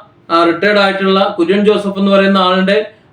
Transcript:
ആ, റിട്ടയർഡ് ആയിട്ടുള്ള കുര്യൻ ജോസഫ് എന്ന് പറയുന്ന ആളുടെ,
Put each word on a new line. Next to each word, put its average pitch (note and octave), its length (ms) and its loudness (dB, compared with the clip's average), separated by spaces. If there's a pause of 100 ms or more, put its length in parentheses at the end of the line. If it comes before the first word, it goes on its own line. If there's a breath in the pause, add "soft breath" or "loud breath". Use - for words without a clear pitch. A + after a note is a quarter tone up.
(300)
ആ, E3+ 140 2
റിട്ടയർഡ് G3 340 0
ആയിട്ടുള്ള F#3+ 600 0
കുര്യൻ F#3+ 260 0
ജോസഫ് G3 340 -2
എന്ന് G3 140 0
പറയുന്ന G3 260 2
ആളുടെ, F#3+ 520 0 (220 soft breath)